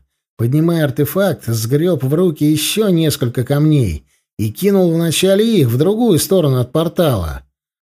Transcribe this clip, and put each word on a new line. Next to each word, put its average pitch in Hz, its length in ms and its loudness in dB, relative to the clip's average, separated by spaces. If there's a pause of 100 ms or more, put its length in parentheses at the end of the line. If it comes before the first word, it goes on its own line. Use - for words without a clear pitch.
(380)
Поднимая 156 480 0
артефакт, 147 600 -2
сгреб 127 580 -2
в 131 100 -2
руки 170 300 0
еще 156 460 0
несколько 139 540 0
камней 143 640 0 (340)
и 110 120 -2
кинул 185 400 2
вначале 190 680 2
их 131 80 4
в 117 100 -2
другую 202 400 2
сторону 147 420 0
от 123 120 -4
портала. 131 720 -2 (480)